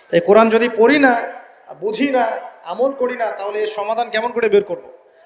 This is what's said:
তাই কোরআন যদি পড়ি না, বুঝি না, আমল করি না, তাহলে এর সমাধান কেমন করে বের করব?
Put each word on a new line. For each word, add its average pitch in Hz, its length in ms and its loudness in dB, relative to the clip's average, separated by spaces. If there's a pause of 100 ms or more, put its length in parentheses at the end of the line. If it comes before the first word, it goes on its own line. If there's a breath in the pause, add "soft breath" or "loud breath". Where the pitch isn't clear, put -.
(100)
তাই 170 100 2
কোরআন 214 280 6
যদি 226 280 2
পড়ি 240 220 4
না, 247 220 4 (600)
বুঝি 220 300 -2
না, 247 160 0 (380)
আমল 226 280 -2
করি 247 240 -4
না, 233 100 -4
তাহলে 202 340 -6
এর 208 60 -4
সমাধান 220 440 -6
কেমন 220 220 -4
করে 233 160 0
বের 202 160 4
করব? - 280 -12 (340 soft breath)